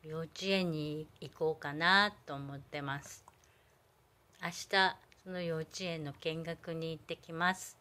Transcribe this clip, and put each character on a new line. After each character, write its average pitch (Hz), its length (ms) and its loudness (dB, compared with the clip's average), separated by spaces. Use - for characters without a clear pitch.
幼 156 180 -6
稚 160 120 -6
園 190 260 4
に 151 360 -2
行 151 100 -12
こ 160 240 0
う 156 60 -16
か 143 120 -4
な 190 420 6
と 151 80 -6
思 139 220 -6
っ 139 40 -8
て 143 220 -6
ま 139 220 -4
す。 - 200 -16
明 170 80 -4
日、 190 480 4
そ 185 60 -14
の 180 140 -4
幼 165 140 0
稚 160 120 -4
園 165 240 -4
の 143 80 -6
見 160 280 -4
学 165 320 -6
に 165 180 -4
行 156 80 -8
っ - 40 -20
て 165 140 -6
き - 160 -14
ま 175 200 4
す。 - 280 -10